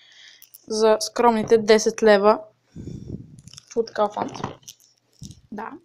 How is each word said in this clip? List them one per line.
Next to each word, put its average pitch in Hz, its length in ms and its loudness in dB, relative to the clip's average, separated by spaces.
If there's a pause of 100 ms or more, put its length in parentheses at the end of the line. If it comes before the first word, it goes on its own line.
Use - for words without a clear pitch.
(680)
за 220 320 0
скромните 226 580 2
десет 214 460 2
лева 208 360 4 (1400)
от 226 160 -4
Kaufland. - 640 -6 (960)
Да, 214 200 -14 (140)